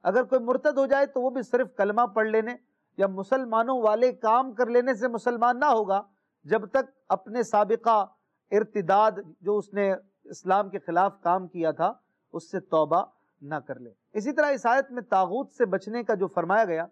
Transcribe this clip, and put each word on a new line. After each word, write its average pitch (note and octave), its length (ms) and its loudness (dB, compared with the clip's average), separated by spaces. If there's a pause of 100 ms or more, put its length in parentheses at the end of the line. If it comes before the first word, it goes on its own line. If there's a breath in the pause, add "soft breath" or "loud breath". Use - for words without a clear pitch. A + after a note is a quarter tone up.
اگر G#3+ 200 2
کوئی C4 180 0
مرتد C4 360 0
ہو C4+ 80 2
جائے C#4 200 2
تو C#4 160 -6
وہ B3+ 80 0
بھی B3 140 -6
صرف B3 340 -2
کلمہ G#3 360 2
پڑھ A3 140 2
لینے A3 280 -2 (420)
یا G3 120 0
مسلمانوں A#3 720 -2
والے A3+ 400 2
کام A#3+ 320 2
کر A3+ 160 -2
لینے B3 260 2
سے G#3+ 120 -4
مسلمان A#3+ 520 0
نہ D4 80 2
ہوگا، G#3 340 2 (440)
جب G3+ 240 -2
تک C4 200 -2 (200)
اپنے G#3+ 340 -2
سابقہ G#3+ 640 2 (460)
ارتداد G#3 600 2 (300)
جو G3+ 160 -2
اس G3+ 160 -8
نے G3 200 0 (320)
اسلام F#3+ 440 -2
کے F#3 100 -10
خلاف F#3 420 -2
کام F3+ 260 -2
کیا E3 240 -4
تھا E3 220 -2 (400)
اس - 180 -14
سے F#3+ 80 -6
توبہ D#3+ 440 0 (380)
نہ C#3+ 140 -10 (120)
کر B2 120 -12
لے۔ A#2 120 -20 (220)
اسی G#3+ 200 -6
طرح D4 180 2
اس B3+ 140 -4
آیت C4+ 260 2
میں B3 180 -10
طاغوت F#3+ 420 0
سے - 140 0
بچنے G#3 380 -4
کا A3 100 -2
جو F#3+ 140 -2
فرمایا F#3 380 0
گیا E3 260 -4